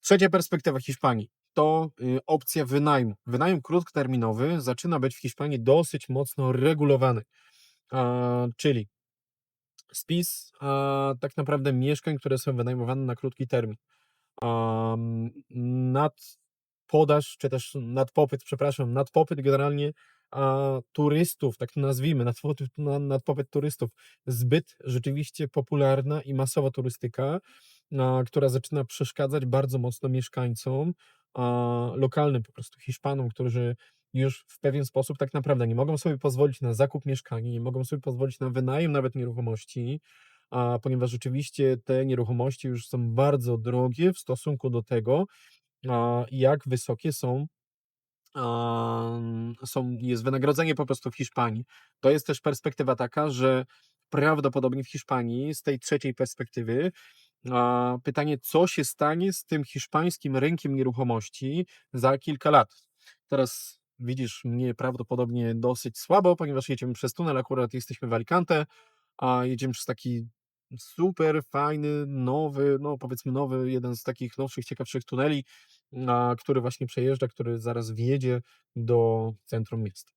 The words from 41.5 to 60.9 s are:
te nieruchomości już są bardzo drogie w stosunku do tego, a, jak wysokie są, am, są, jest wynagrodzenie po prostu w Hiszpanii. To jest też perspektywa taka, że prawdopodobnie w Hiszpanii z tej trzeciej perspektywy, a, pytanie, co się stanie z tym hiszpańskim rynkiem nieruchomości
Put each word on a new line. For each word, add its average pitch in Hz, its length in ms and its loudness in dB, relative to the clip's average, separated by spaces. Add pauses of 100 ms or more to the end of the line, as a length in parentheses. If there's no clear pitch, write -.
te 131 300 0
nieruchomości 123 600 -2
już 120 180 -6
są 120 280 -2
bardzo 123 440 2
drogie 123 540 0
w - 60 -6
stosunku 135 520 -4
do 120 120 -2
tego, 123 420 2 (640)
a, 120 420 0
jak 135 360 4
wysokie 127 460 -2
są, 135 340 -4 (880)
am, 117 1200 -4 (120)
są, 127 240 -4 (100)
jest 120 240 -2
wynagrodzenie 139 500 2
po 139 120 -2
prostu 131 240 -4
w - 60 -18
Hiszpanii. 120 480 -2 (360)
To 131 100 6
jest 147 160 2
też 143 140 -2
perspektywa 135 560 0
taka, 151 340 -2
że 127 340 2 (460)
prawdopodobnie 139 760 2
w - 40 -14
Hiszpanii 127 640 -2
z - 80 -12
tej 135 160 -2
trzeciej 135 360 -2
perspektywy, 127 800 -2 (580)
a, 123 540 2
pytanie, 147 340 0
co 165 280 4
się 160 180 -2
stanie 170 480 0
z - 120 -8
tym 151 200 -2
hiszpańskim 156 720 -2
rynkiem 147 380 0
nieruchomości 131 920 -2 (260)